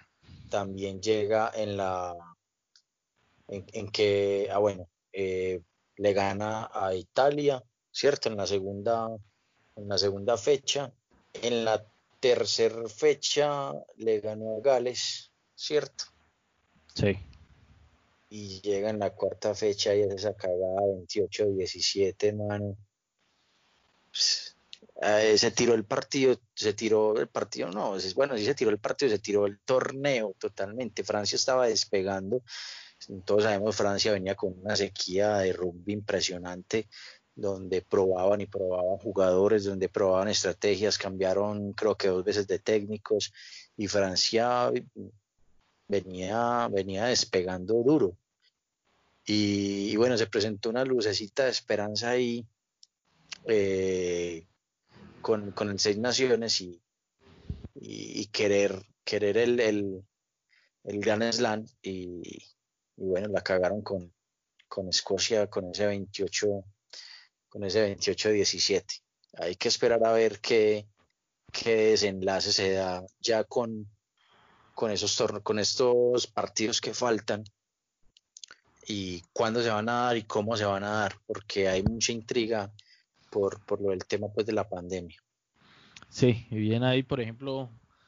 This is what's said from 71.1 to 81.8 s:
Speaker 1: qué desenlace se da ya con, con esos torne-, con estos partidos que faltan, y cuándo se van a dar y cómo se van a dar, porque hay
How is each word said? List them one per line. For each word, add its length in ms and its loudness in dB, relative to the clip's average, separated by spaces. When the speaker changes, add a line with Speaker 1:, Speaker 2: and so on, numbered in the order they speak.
Speaker 1:
qué 260 2
desenlace 600 2
se 200 2
da 300 0
ya 240 2
con, 440 -4
con 160 0
esos 260 0
torne-, 260 0
con 160 0
estos 680 2
partidos 560 -2
que 100 -6
faltan, 520 0
y 360 -6
cuándo 300 0
se 80 0
van 180 0
a 160 0
dar 140 2
y 60 -6
cómo 340 -2
se 80 0
van 180 0
a 60 -4
dar, 260 -2
porque 420 -2
hay 140 2